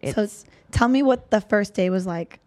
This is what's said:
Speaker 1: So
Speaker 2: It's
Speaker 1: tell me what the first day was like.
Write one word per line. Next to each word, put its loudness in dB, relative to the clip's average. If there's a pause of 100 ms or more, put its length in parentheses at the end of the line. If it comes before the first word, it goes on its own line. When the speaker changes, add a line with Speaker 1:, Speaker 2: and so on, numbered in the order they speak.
(140)
Speaker 1:
So 0
Speaker 2:
It's -8 (280)
Speaker 1:
tell 2
me 4
what 0
the 2
first -2
day 0
was -2
like. -8